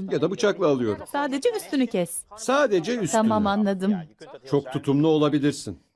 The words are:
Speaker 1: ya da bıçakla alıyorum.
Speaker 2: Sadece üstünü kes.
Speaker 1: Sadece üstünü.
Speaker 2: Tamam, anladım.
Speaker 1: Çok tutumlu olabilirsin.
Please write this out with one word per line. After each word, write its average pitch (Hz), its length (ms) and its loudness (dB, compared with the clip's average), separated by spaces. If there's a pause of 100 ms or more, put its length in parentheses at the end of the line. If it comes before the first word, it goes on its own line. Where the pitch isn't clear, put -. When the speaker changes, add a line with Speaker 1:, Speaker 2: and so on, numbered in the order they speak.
(120)
Speaker 1:
ya 156 100 0
da 156 100 0
bıçakla 190 360 0
alıyorum. 120 440 0
Speaker 2:
Sadece 285 400 -2
üstünü 277 360 -2
kes. 180 360 -4 (140)
Speaker 1:
Sadece 220 540 0
üstünü. 226 300 0
Speaker 2:
Tamam, 220 260 2
anladım. 196 480 0 (540)
Speaker 1:
Çok 139 240 0
tutumlu 139 340 2
olabilirsin. 147 720 2 (160)